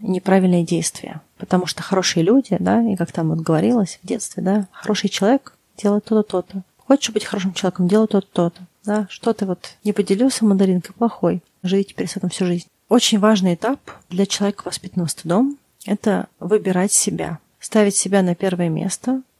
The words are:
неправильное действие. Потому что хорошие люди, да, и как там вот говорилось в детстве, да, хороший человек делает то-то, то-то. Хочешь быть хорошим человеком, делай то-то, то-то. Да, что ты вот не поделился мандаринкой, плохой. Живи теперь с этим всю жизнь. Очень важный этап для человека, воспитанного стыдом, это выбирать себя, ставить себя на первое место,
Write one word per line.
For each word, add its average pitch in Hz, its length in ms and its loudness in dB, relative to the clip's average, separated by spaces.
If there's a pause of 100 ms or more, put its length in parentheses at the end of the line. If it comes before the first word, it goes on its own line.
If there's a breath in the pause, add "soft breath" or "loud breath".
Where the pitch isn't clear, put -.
неправильное 185 640 2
действие. - 560 -4 (180)
Потому 180 280 0
что - 160 -8
хорошие 175 400 0
люди, 208 360 2
да, 196 240 2
и 208 140 0
как 170 160 -4
там 160 180 -2
вот 160 100 -2
говорилось 180 640 0
в 180 40 -20
детстве, - 360 -6
да, 190 300 0
хороший 208 360 -4
человек - 480 0 (200)
делает 208 280 0
то-то, 214 180 2
то-то. 190 400 -6 (160)
Хочешь 262 360 0
быть 214 100 -2
хорошим 185 300 -4
человеком, 180 340 0
делай 214 200 4
то-то, 196 240 0
то-то. 175 300 -2 (220)
Да, 208 260 -2
что - 220 -2
ты 214 120 -4
вот - 400 -6
не 208 80 0
поделился 202 520 0
мандаринкой, 190 520 2
плохой. 180 460 -2 (200)
Живи 196 220 0
теперь 180 240 -8
с - 80 -12
этим 185 140 -4
всю 185 160 -2
жизнь. 175 200 -2 (220)
Очень 226 300 4
важный 190 360 4
этап 247 240 -2 (300)
для 190 180 0
человека, 202 380 -4
воспитанного 175 440 -6
стыдом, 247 500 -2 (260)
это 196 420 -2 (140)
выбирать 185 520 0
себя, 165 460 -2 (220)
ставить 208 360 2
себя 190 260 2
на 180 120 2
первое 175 340 -2
место, 190 540 -4 (180)